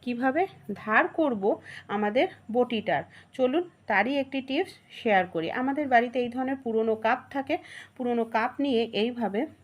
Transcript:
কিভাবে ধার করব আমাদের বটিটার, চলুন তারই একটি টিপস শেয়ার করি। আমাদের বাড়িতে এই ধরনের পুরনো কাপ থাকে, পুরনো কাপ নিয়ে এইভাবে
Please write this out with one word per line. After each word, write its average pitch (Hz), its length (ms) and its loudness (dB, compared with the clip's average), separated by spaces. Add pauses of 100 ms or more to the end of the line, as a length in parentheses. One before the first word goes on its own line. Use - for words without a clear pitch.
কিভাবে 254 400 0 (400)
ধার 220 220 4 (160)
করব 247 240 2 (440)
আমাদের 208 400 2 (240)
বটিটার, 214 520 0 (300)
চলুন 262 300 0 (240)
তারই 214 260 2 (100)
একটি 269 180 -4
টিপস 262 320 -4 (260)
শেয়ার 196 240 4 (100)
করি। 165 180 -2
আমাদের 277 360 -2
বাড়িতে 247 320 4
এই 247 100 -2
ধরনের 262 320 -4
পুরনো 220 340 0 (100)
কাপ 247 140 2 (120)
থাকে, 277 240 -4 (380)
পুরনো 240 300 -2 (120)
কাপ 226 240 0
নিয়ে 269 220 2 (220)
এইভাবে 233 380 -2 (220)